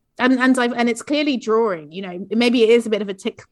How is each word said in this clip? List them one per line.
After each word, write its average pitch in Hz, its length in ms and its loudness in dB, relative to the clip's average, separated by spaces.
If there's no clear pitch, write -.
and, 254 200 2
and 254 200 2
I've, 240 140 0
and 240 180 0
it's 233 100 -6
clearly 294 360 -2
drawing, 214 560 -2
you 185 100 -10
know, 180 280 -12
maybe 233 340 2
it 220 60 4
is 240 140 4
a 220 60 -6
bit 208 100 0
of 202 80 -6
a 196 60 -8
tick - 380 -10